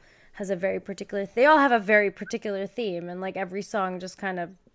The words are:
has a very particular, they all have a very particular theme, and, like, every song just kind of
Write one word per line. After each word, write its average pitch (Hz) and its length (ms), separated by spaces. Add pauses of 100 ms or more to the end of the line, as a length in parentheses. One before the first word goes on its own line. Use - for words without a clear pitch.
(340)
has 190 160
a 196 60
very 190 240
particular, 196 540
they 240 120
all 311 120
have 277 140
a 240 80
very 208 320
particular 202 560
theme, 175 420
and, 180 120
like, 190 160
every 190 240
song 185 380
just 185 180
kind 190 220
of 170 100 (260)